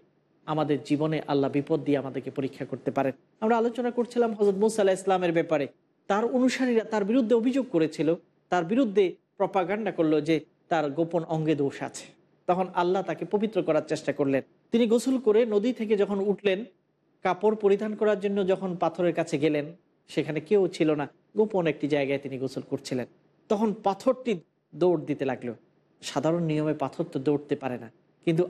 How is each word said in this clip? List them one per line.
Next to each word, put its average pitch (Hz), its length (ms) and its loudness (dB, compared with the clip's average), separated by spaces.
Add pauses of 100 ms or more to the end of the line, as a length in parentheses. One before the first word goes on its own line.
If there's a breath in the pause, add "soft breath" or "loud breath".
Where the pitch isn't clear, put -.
(460)
আমাদের 151 380 0
জীবনে 156 440 0
আল্লাহ 139 220 2
বিপদ 143 340 0
দিয়ে 143 140 2
আমাদেরকে 131 340 -6
পরীক্ষা 135 340 -6
করতে 127 260 -6
পারেন। 135 200 0 (280)
আমরা 226 180 2
আলোচনা 240 340 -2
করছিলাম 233 420 -2
হযরত 208 220 2
মূসা 214 260 0
আলাইহিস 190 240 2
সালামের 185 260 2
ব্যাপারে। 160 360 0 (400)
তার 208 180 2
অনুসারীরা 247 580 2
তার 208 220 -2
বিরুদ্ধে 233 300 2
অভিযোগ 240 360 0
করেছিল, 160 440 2 (340)
তার 180 160 0
বিরুদ্ধে 202 500 2 (220)
প্রপাগান্ডা 190 540 -2
করলো 156 300 2
যে 151 240 0 (220)
তার 151 240 0
গোপন 165 320 -2
অঙ্গে 160 320 0
দোষ 139 280 -2
আছে। - 220 -12 (420)
তখন 185 280 0
আল্লাহ 180 260 2
তাকে 170 240 -6
পবিত্র 208 380 -2
করার 156 240 2
চেষ্টা 147 260 -4
করলেন। 135 300 0 (280)
তিনি 233 160 4
গোসল 247 320 2
করে 220 260 4
নদী 208 280 0
থেকে 220 240 0
যখন 196 220 0
উঠলেন, 196 460 0 (580)
কাপড় 196 320 2
পরিধান 208 400 0
করার 208 240 2
জন্য 202 280 0
যখন 185 280 0
পাথরের 170 380 0
কাছে 165 240 -2
গেলেন, 147 280 2 (420)
সেখানে 151 320 -4
কেউ 190 280 2
ছিল 156 280 2
না, 143 120 -4 (300)
গোপন 196 300 2
একটি 147 200 -2
জায়গায় 139 320 0
তিনি 135 180 -8
গোসল 131 320 -6
করছিলেন। 127 360 -4 (440)
তখন 214 240 2
পাথরটি 220 680 -2 (360)
দৌড় 156 300 2
দিতে 143 200 -4
লাগলো। 120 300 -4 (460)
সাধারণ 160 420 0
নিয়মে 151 300 0
পাথর 147 300 -4
তো 160 160 -6
দৌড়তে 143 360 0
পারে 123 220 -8
না, 113 140 -16 (340)
কিন্তু 170 240 2